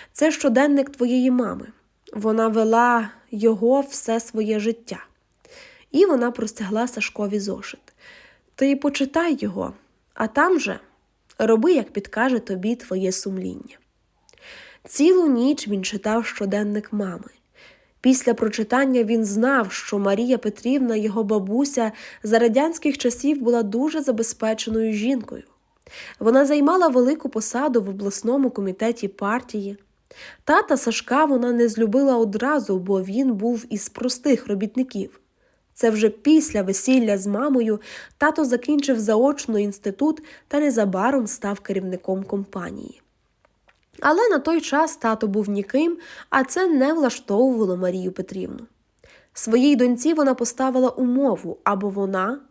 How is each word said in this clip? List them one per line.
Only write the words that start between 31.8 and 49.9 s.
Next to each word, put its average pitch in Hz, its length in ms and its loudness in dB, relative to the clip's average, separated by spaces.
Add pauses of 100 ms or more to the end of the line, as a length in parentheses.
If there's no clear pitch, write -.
одразу, 220 640 0
бо 190 220 0
він 233 320 0
був 220 360 -2
із 214 200 -6
простих - 580 0
робітників. 208 720 -6 (540)
Це 226 160 2
вже 214 200 2
після 285 520 2
весілля 208 560 2
з 190 100 -6
мамою 220 540 0 (360)
тато 302 280 2
закінчив 254 540 0
заочно 226 600 0
інститут 208 640 -2 (240)
та 285 120 -2
незабаром 226 680 0
став 202 320 -6
керівником 190 640 -6
компанії. 190 800 -10 (960)
Але 381 300 2
на 311 100 2
той 330 220 -2
час 302 360 -2
тато 220 300 -2
був 202 220 -2
ніким, 277 480 -2 (320)
а 262 140 2
це 370 240 0
не 285 260 2
влаштовувало 233 840 0
Марію 185 340 -4
Петрівну. 190 560 -10 (640)
Своїй 254 420 4
доньці 247 380 2